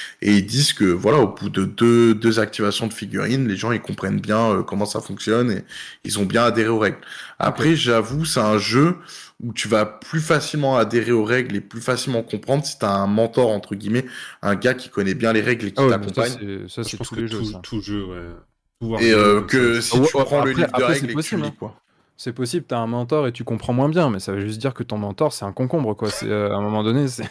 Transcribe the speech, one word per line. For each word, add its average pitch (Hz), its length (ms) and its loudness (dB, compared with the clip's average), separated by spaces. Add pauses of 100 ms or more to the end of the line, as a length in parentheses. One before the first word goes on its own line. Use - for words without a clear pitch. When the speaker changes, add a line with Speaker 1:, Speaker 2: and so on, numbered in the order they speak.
(220)
Speaker 1:
Et 104 140 4
ils 98 100 4
disent 131 260 0
que, - 120 0
voilà, 98 340 4
au 110 100 6
bout 98 220 -8
de 98 140 0
deux, 117 500 6
deux 110 260 2
activations 107 460 -2
de 107 80 -6
figurines, 110 540 -2
les 98 80 -2
gens, 110 160 -2
ils 107 80 -2
comprennent 101 400 -4
bien, 107 380 2
euh, 92 40 0
comment 101 240 -2
ça - 140 -4
fonctionne 113 500 0
et 98 140 -4 (400)
ils 101 140 -4
ont 101 80 2
bien 113 180 2
adhéré 113 240 2
aux 113 100 2
règles. 98 200 0 (400)
Après, 151 380 2
Speaker 2:
Ok. - 0 -
Speaker 1:
j'avoue, 120 480 0
c'est 143 160 0
un 107 180 4
jeu 139 380 2 (460)
où 117 100 -8
tu - 160 -6
vas 107 180 4
plus - 340 -6
facilement 147 560 0
adhérer 113 360 2
aux 113 120 4
règles 117 320 0
et 101 40 -4
plus 113 200 -12
facilement 120 420 -2
comprendre 127 420 -2
si - 140 -10
t'as 104 120 0
un 98 160 2
mentor, 113 440 2
entre 104 240 -4
guillemets, 110 320 -2 (360)
un 101 140 2
gars 123 180 2
qui 127 140 -14
connaît 190 260 -2
bien 113 180 0
les 110 100 4
règles 110 240 0
et 98 60 -6
qui 139 120 2
Speaker 2:
Ah - 20 6
ouais, 110 100 6
mais 101 120 -4
ça, 107 140 -2
Speaker 1:
t'accompagne. 120 160 -2
Speaker 2:
c'est, 98 300 -10
ça, 117 180 -10
Speaker 3:
Je - 40 -8
Speaker 2:
c'est 107 80 -10
Speaker 3:
pense - 120 -10
Speaker 2:
tous 117 40 -12
Speaker 3:
que 113 60 -6
Speaker 2:
les 113 80 -4
jeux, 110 140 -6
Speaker 3:
tout, - 20 -4
Speaker 2:
ça. 107 180 -10
Speaker 3:
tout 104 180 -8
jeu, 101 260 -6
ouais. 87 280 -12 (460)
Tout 117 160 -6
Speaker 1:
Et, 113 160 4
Speaker 3:
wargame - 0 -
Speaker 1:
euh, 104 340 6
Speaker 3:
comme - 0 -
Speaker 1:
que 120 340 2
Speaker 3:
ça, - 0 -
Speaker 1:
si 120 200 2
Speaker 2:
Ouais, - 20 4
Speaker 1:
tu 151 140 2
Speaker 2:
ouais, 135 80 4
Speaker 1:
prends 143 160 0
le 135 100 0
Speaker 2:
après, - 20 0
Speaker 1:
livre 143 200 0
de 127 100 2
Speaker 2:
après, 123 120 2
c'est 139 120 -2
Speaker 1:
règles 117 40 -4
et 123 80 -4
que 160 40 -2
tu - 140 -6
Speaker 2:
possible, 156 60 -2
Speaker 1:
lis, 147 100 -4
Speaker 2:
hein. - 20 -14
Speaker 1:
quoi. - 280 -14 (360)
Speaker 2:
C'est 120 160 -8
possible, 131 320 -4
t'as 120 120 -2
un 117 100 -2
mentor 123 400 0
et 120 40 -4
tu 120 120 -10
comprends 120 300 -4
moins 135 160 4
bien, 156 200 2
mais 98 100 -2
ça 98 120 -6
veut 101 80 -2
juste 107 200 -6
dire 127 140 -2
que - 100 -6
ton 107 140 -6
mentor, 104 340 -2
c'est - 140 -8
un 98 60 -6
concombre, 127 420 -2
quoi. 107 180 -4
C'est, - 160 -6
euh, 104 240 0
à 101 40 -2
un 101 60 -2
moment 107 220 -2
donné, 131 240 2
c'est 120 220 -8